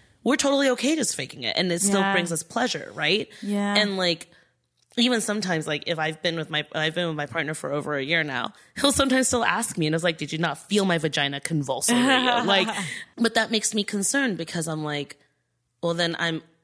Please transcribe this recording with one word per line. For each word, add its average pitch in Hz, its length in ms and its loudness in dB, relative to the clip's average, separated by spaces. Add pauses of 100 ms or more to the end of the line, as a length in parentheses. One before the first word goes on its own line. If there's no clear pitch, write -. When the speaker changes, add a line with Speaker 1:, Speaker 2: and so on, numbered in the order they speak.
(220)
Speaker 1:
we're 254 140 2
totally 277 340 4
okay 247 240 2
just 285 220 0
faking 127 260 -10
it. 113 140 -2
And 180 160 2
it 175 100 0
still 202 160 4
Speaker 2:
Yeah. 196 140 2
Speaker 1:
brings 175 180 0
us 165 140 -4
pleasure, - 500 -4
right? 160 340 0 (140)
Speaker 2:
Yeah. 202 320 0
Speaker 1:
And, 208 220 2
like, 175 320 0 (680)
even 240 240 4
sometimes, 185 460 -2
like, 151 200 -4
if 156 120 -2
I've 156 240 -4
been 165 140 0
with 151 140 -6
my, 151 220 -2
I've 156 220 0
been 175 140 0
with 156 80 -4
my 147 100 -4
partner 156 280 -4
for 147 180 -6
over 147 240 -2
a 135 80 -2
year 160 180 0
now, 135 300 -4 (280)
he'll 277 120 6
sometimes 262 360 4
still 233 160 0
ask 220 340 -2
me, 156 80 2
and 156 80 2
it's 165 100 0
like, 165 140 0
"Did 143 140 -8
you 165 60 -4
not 160 200 -2 (100)
feel 202 160 2
my 180 140 2
vagina 143 420 -2
convulse 139 500 -2
over 240 100 4
you?" 254 440 4
Speaker 2:
<laughs> - 0 -
Speaker 1:
Like, 196 240 4 (480)
but 226 180 2
that 220 160 2
makes 214 240 0
me 214 100 2
concerned 214 540 0
because 165 300 -4
I'm 156 160 -4
like, 143 340 -6 (640)
"Well, 170 120 2
then 170 240 0
I'm 165 240 -2 (220)